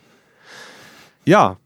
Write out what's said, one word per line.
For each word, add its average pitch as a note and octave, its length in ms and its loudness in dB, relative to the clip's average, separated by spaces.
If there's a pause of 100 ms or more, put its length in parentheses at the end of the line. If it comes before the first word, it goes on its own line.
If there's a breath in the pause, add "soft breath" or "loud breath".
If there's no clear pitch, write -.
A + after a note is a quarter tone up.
(1300 loud breath)
Ja, C#3 400 0